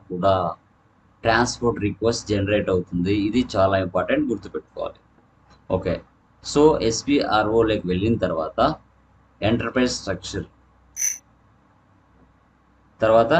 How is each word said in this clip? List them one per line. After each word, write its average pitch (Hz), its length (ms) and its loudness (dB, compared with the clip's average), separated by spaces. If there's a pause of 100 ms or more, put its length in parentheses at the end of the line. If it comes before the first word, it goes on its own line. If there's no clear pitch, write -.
కూడా 92 280 2 (880)
transport 113 640 0
request 110 460 -2
generate 98 420 0
అవుతుంది. 90 400 -2 (140)
ఇది 113 120 0 (140)
చాలా 98 220 2 (100)
important, 92 440 -2
గుర్తుపెట్టుకోవాలి. - 680 -8 (720)
Okay. 90 240 -2 (580)
So, 143 100 4 (260)
ఎస్పిఆర్ఓ 113 680 0 (100)
లోకి 98 220 -2
వెళ్ళిన 101 320 0
తర్వాత 80 360 -4 (800)
enterprise 117 580 0
structure, 95 480 -8 (2500)
తర్వాత 113 380 4